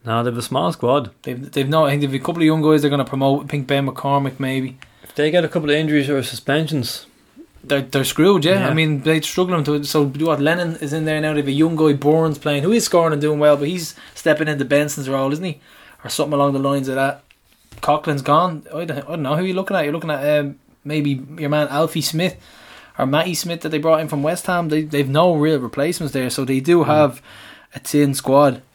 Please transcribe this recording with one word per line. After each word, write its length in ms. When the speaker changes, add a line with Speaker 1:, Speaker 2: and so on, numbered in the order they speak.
Speaker 1:
No, 180
they've 140
a 60
small 300
squad. 380
Speaker 2:
They've, 280
they've 180
not. 180
I 40
think 120
they've 120
a 100
couple 180
of 40
young 160
guys 200
they're 80
gonna 140
promote. 400
I 40
think 180
Ben 220
McCormick 500
maybe. 380
Speaker 1:
If 120
they 160
get 140
a 40
couple 220
of 60
injuries 340
or 120
suspensions, 840
Speaker 2:
They're, 160
they're 240
screwed, 400
yeah. 160
Speaker 1:
Yeah. 80
Speaker 2:
I 60
mean, 260
they're 220
struggling 420
to. 180
So 240
what? 340
Lennon 360
is 160
in 120
there 160
now. 120
They 80
have 80
a 40
young 220
guy, 200
Burns, 440
playing, 240
who 80
is 140
scoring 280
and 80
doing 200
well, 160
but 100
he's 300
stepping 320
into 180
Benson's 440
role, 240
isn't 120
he, 140
or 60
something 240
along 180
the 80
lines 260
of 80
that. 300
Coughlin's 420
gone. 400
I 120
don't, 140
I 40
don't 200
know 120
who 100
you're 120
looking 200
at. 60
You're 120
looking 180
at, 260
um, 220
maybe 360
your 120
man 160
Alfie 360
Smith 340
or 60
Matty 280
Smith 280
that 80
they 80
brought 200
in 80
from 160
West 240
Ham. 220
They, 160
they've 240
no 260
real 240
replacements 540
there, 180
so 140
they 160
do 240
Speaker 1:
Mm. 20
Speaker 2:
have 340
a 60
thin 340
squad. 480